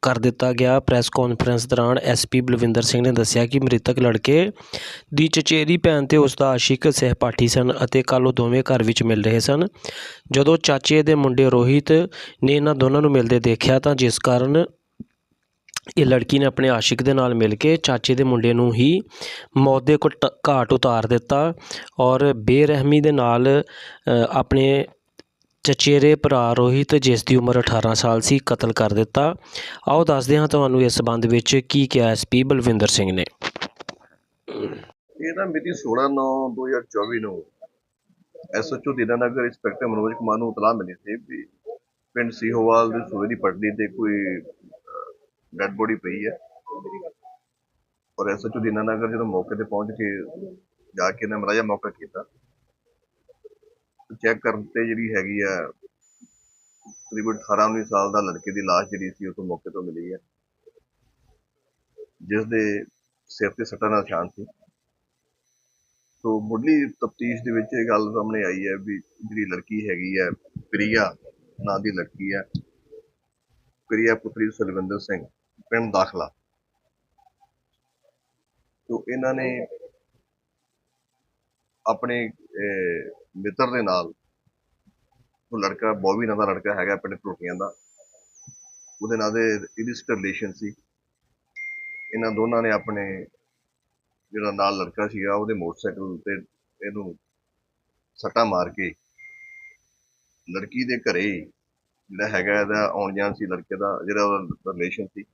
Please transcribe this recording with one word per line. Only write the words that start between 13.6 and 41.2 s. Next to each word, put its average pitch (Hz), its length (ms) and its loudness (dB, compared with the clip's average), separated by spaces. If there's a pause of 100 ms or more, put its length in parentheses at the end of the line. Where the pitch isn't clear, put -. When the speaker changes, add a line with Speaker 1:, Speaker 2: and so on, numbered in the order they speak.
Speaker 1:
ਤਾਂ 147 160 2
ਜਿਸ 123 240 2
ਕਾਰਨ 131 460 2 (1300)
ਇਹ 151 80 6
ਲੜਕੀ 127 340 4
ਨੇ 139 60 4
ਆਪਣੇ 131 240 2
ਆਸ਼ਿਕ 117 340 2
ਦੇ 135 100 4
ਨਾਲ 127 220 2
ਮਿਲ 110 200 4
ਕੇ 156 220 2
ਚਾਚੇ 131 380 0
ਦੇ 135 80 2
ਮੁੰਡੇ 120 300 2
ਨੂੰ 120 200 4
ਹੀ 139 280 4 (560)
ਮੌਤ 135 260 4
ਦੇ 147 140 4
ਘੁੱਟ-, - 320 2 (200)
ਘਾਟ 131 240 2
ਉਤਾਰ 120 340 2
ਦਿੱਤਾ 139 460 2 (460)
ਔਰ 131 340 4
ਬੇਰਹਿਮੀ 143 680 4
ਦੇ 151 100 4
ਨਾਲ, 131 520 4 (440)
ਅ, - 40 2 (180)
ਆਪਣੇ 135 560 2 (800)
ਚਚੇਰੇ 143 500 6
ਭਰਾ 123 380 2
ਰੋਹਿਤ, 127 420 4
ਜਿਸ 127 280 4
ਦੀ 131 120 4
ਉਮਰ 123 240 4
ਅਠਾਰਾਂ 113 360 2
ਸਾਲ 113 260 2
ਸੀ, 139 240 2
ਕਤਲ 113 280 0
ਕਰ 107 200 2
ਦਿੱਤਾ। 143 420 2 (540)
ਆਓ 156 140 6
ਦੱਸਦੇ 143 340 4
ਹਾਂ 151 100 4
ਤੁਹਾਨੂੰ 139 340 4
ਇਸ 123 120 4
ਸਬੰਧ 117 320 0
ਵਿੱਚ 120 440 4
ਕੀ 139 180 4
ਕਿਹਾ 120 200 4
ਐਸ 113 240 0
ਪੀ 127 120 4
ਬਲਵਿੰਦਰ 120 440 2
ਸਿੰਘ 98 240 2
ਨੇ। 92 140 0 (1200)
Speaker 2:
ਇਹ - 840 -10
ਨਾ 196 100 -4
ਮਿਤੀ 165 280 -6
ਸੋਲਾਂ 127 360 0
ਨੌਂ 135 460 -2
ਦੋ 127 120 -6
ਹਜ਼ਾਰ 127 140 -2
ਚੌਵੀ 120 380 -4
ਨੂੰ 95 260 -10 (1120)
ਐਸ 110 160 -4
ਐਚ - 140 -8
ਓ 143 60 -2
ਦੀਨਾਨਗਰ 120 520 -2
ਇੰਸਪੈਕਟਰ 120 420 -6
ਮਨੋਜ 110 260 -2
ਕੁਮਾਰ 113 240 -2
ਨੂੰ 117 120 -4
ਇਤਲਾਹ 110 240 0
ਮਿਲੀ 92 200 -6
ਸੀ 101 220 -12
ਵੀ - 300 -14 (680)